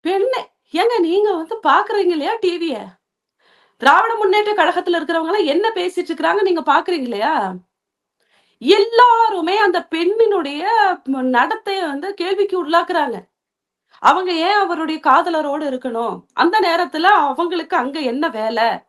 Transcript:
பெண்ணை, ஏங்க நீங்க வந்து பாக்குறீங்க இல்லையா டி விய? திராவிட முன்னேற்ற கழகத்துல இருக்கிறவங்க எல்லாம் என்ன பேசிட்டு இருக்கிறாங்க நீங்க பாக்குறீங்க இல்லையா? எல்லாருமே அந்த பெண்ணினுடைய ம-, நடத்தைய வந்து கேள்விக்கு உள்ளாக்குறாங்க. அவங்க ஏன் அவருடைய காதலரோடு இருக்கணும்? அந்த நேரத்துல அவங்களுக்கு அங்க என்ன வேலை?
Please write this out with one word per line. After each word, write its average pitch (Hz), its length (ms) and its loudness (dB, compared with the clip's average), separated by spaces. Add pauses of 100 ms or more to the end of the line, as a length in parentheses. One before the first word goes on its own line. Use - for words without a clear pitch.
பெண்ணை, 403 500 -2 (220)
ஏங்க 453 260 0
நீங்க 381 340 2
வந்து 349 300 -6
பாக்குறீங்க 359 520 2
இல்லையா 320 200 -4
டி 359 240 -2
விய? 285 280 -6 (880)
திராவிட 370 380 4
முன்னேற்ற 415 380 2
கழகத்துல 349 480 0
இருக்கிறவங்க 320 320 -4
எல்லாம் 415 120 0
என்ன 320 300 0
பேசிட்டு 359 360 -4
இருக்கிறாங்க 339 320 0
நீங்க 359 180 0
பாக்குறீங்க 302 480 0
இல்லையா? 220 440 -2 (1040)
எல்லாருமே 427 1000 4
அந்த 359 360 0
பெண்ணினுடைய 349 720 0 (460)
ம-, 262 100 -4
நடத்தைய 294 580 -2
வந்து 330 340 -6
கேள்விக்கு 370 540 -4
உள்ளாக்குறாங்க. 330 500 0 (800)
அவங்க 359 340 2
ஏன் 339 240 0
அவருடைய 320 480 -2
காதலரோடு 311 600 0
இருக்கணும்? 233 540 -6 (120)
அந்த 359 280 0
நேரத்துல 339 420 -2
அவங்களுக்கு 330 720 0
அங்க 277 240 -4
என்ன 277 280 -2
வேலை? 220 360 -2 (240)